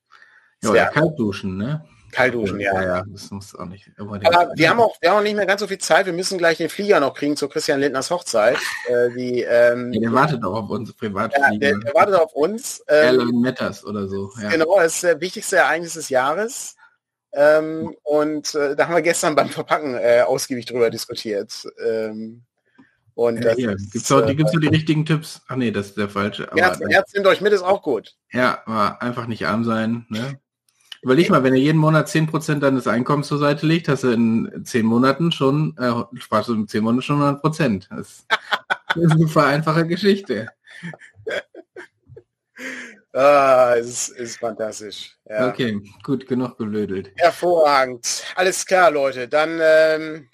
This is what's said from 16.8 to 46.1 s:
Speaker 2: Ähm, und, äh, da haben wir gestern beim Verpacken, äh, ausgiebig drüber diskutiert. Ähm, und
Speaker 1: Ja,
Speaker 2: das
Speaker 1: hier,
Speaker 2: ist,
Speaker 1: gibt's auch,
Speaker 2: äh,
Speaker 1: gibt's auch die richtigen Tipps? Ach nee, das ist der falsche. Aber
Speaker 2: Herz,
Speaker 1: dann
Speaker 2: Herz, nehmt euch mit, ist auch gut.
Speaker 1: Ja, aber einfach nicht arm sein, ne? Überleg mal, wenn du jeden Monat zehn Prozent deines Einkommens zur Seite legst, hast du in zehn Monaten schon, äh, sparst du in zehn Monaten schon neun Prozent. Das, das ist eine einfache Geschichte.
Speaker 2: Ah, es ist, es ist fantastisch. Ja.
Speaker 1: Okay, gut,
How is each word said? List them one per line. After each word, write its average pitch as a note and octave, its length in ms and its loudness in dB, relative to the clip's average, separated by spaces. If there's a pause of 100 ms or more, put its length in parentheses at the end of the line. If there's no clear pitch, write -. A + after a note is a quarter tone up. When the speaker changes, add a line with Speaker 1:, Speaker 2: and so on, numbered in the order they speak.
Speaker 2:
Ähm, D#3 600 2 (100)
und, D3+ 520 -2
äh, C#3+ 220 -2
da C#3+ 100 2
haben E3+ 80 0
wir E3 60 2
gestern E3 340 0
beim C3+ 140 2
Verpacken, D3+ 460 -4
äh, A#2+ 300 4
ausgiebig C3 420 -4
drüber A#2 220 0
diskutiert. A2 800 -8 (180)
Ähm, A2 580 -6 (720)
und A#2 240 0
Speaker 1:
Ja, A#2 60 -6
Speaker 2:
das A2+ 140 4
Speaker 1:
hier, A#2+ 160 -2
Speaker 2:
ist, G2 180 -8
Speaker 1:
gibt's - 200 -4
auch, B2 140 6
Speaker 2:
äh, A2 100 0
Speaker 1:
gibt's D#3 200 0
auch D#3+ 60 0
die D3+ 80 2
richtigen D#3 360 0
Tipps? D#3 440 -4
Ach B2+ 80 -8
nee, A#2+ 140 -2
das G2+ 160 -4
ist - 100 -20
der G#2 100 -2
falsche. G2+ 420 -6
Aber - 120 -2
Speaker 2:
Herz, F3+ 180 0
Speaker 1:
dann - 120 -4
Speaker 2:
Herz, F#3+ 220 2
nehmt G3+ 140 2
euch E3+ 140 4
mit, G#3 100 2
ist G3 100 2
auch F#3+ 200 0
gut. - 340 -4 (160)
Speaker 1:
Ja, B2 340 0
aber A2 360 -2
einfach A#2+ 260 -6
nicht A2 180 -6
arm A2 200 0
sein, A2+ 420 -2
ne? C3 320 -8 (600)
Überleg C#3 280 4
mal, D3 140 4
wenn C3 100 4
du C3 60 4
jeden D3+ 180 4
Monat D#3 320 4
zehn D#3+ 160 0
Prozent D#3 380 -2
deines C3+ 240 2
Einkommens C3+ 400 0
zur D3 100 -4
Seite D3 300 0
legst, E3 220 0
hast C3 140 0
du B2+ 60 2
in A2+ 560 0
zehn A2+ 220 0
Monaten C3+ 440 2
schon, D3 460 0
äh, A#2+ 420 -4
sparst G#2+ 300 -2
du A#2 60 0
in G#2+ 120 -2
zehn G#2+ 160 -2
Monaten A#2 200 0
schon D3 160 0
neun C#3+ 200 0
Prozent. C#3+ 520 -2
Das, - 340 -14 (720)
das E3 200 2
ist D#3+ 220 2
eine D3 80 4
einfache D#3 400 0
Geschichte. F3 600 -2 (2750)
Speaker 2:
Ah, C3 640 6
es A#2+ 100 -2
ist, - 220 -8
es - 100 -16 (120)
ist - 80 -16
fantastisch. G#2+ 760 -10 (140)
Ja. G#2+ 200 -2
Speaker 1:
Okay, A2+ 300 -4 (240)
gut, C3 240 -4